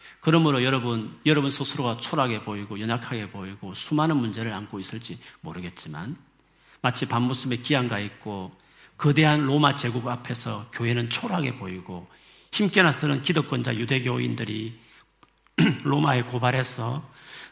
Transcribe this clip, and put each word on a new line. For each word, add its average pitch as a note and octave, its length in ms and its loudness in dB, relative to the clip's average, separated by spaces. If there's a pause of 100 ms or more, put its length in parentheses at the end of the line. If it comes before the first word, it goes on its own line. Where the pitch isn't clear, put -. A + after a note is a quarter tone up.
(200)
그러므로 D#3 440 4
여러분, A#2+ 640 0
여러분 D3 240 4
스스로가 C3 480 -2
초라하게 A#2 460 0
보이고 G2+ 360 -8
연약하게 A2+ 500 -4
보이고 G2 440 -12
수많은 D#3 440 2
문제를 A2+ 360 -2
안고 G#2 260 -8
있을지 A2 400 -10 (220)
모르겠지만 E2+ 760 -10 (640)
마치 B2 260 -2
밤모습에 B2 500 0
기한가 A#2+ 420 0
있고 G2+ 560 -10 (420)
거대한 D3+ 480 6
로마 C#3 300 4
제국 A#2+ 320 -2
앞에서 A#2 640 -6
교회는 A#2+ 380 -2
초라하게 D#3+ 460 -2
보이고 F#2 520 -10 (440)
힘께나 F#3+ 400 6
쓰는 C#3 300 0
기득권자 C3 540 0
유대교인들이 A#2+ 1040 -2 (760)
<clears throat> D#3+ 260 4
로마에 C#3+ 400 4
고발해서 B2+ 840 -2 (440)